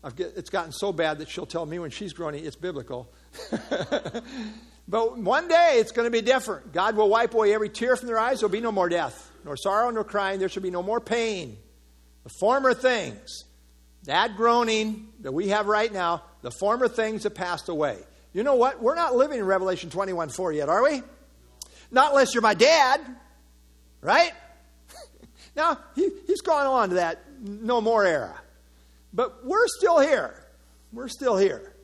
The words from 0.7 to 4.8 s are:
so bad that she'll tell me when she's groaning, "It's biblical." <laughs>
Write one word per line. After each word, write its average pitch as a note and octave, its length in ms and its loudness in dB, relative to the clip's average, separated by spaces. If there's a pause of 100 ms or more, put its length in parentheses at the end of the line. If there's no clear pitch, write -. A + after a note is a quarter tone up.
so G3 200 -4
bad D#3 280 -2
that D#3 100 -12
she'll E3 160 -10
tell E3 200 -8
me E3 140 -8
when D#3 120 -10
she's G3 220 -12
groaning, D#3 320 -10
"It's D3+ 100 -10
biblical." C3+ 560 -12 (400)
<laughs> A#3 1080 -8 (260)